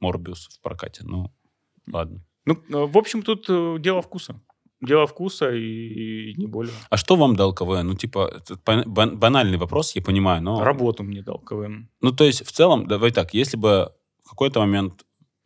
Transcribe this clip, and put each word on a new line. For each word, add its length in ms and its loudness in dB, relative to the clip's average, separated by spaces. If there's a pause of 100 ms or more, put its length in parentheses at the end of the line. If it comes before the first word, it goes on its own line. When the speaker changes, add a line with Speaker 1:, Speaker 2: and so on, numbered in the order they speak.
Speaker 1:
Морбиус 480 -6
в 140 -20
прокате, 420 -12
ну, 280 -8 (600)
ладно. 280 -8 (260)
Speaker 2:
Ну, 80 2
э, 320 -4
в 120 -2
общем, 240 0
тут, 260 -4
э, 320 -2
дело 220 -2
вкуса. 320 -14 (460)
Дело 260 4
вкуса 480 -4
и, 800 -8
и 40 -16
не 100 -6
более. 280 -8 (160)
Speaker 1:
А 60 4
что 200 4
вам 200 6
дал 180 2
К 100 -4
В 80 -2
Н? 140 0
Ну, 80 -2
типа, 420 -4
это 300 -16
бан-, 200 4
бан-, 320 0
банальный 400 4
вопрос, 380 -2
я 60 -2
понимаю, 400 2
но 220 -2
Speaker 2:
Работу 400 0
мне 180 -10
дал 160 -10
К 180 -14
В 60 -6
Н. 260 -12 (120)
Speaker 1:
Ну, 120 4
то 120 6
есть, 200 4
в 80 -12
целом, 360 4
давай 240 2
так, 220 0
если 220 0
бы 360 2 (320)
в 60 -20
какой-то 300 0
момент 440 0 (420)